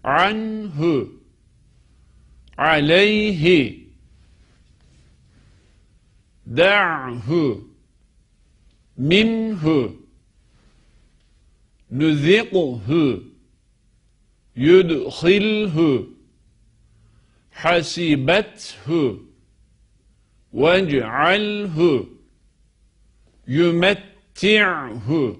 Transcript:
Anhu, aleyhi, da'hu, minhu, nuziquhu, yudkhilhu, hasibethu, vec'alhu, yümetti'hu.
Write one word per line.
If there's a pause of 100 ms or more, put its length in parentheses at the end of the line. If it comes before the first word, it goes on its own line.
Anhu, (1400)
aleyhi, (2500)
da'hu, (1300)
minhu, (1800)
nuziquhu, (1300)
yudkhilhu, (1400)
hasibethu, (1300)
vec'alhu, (1400)
yümetti'hu.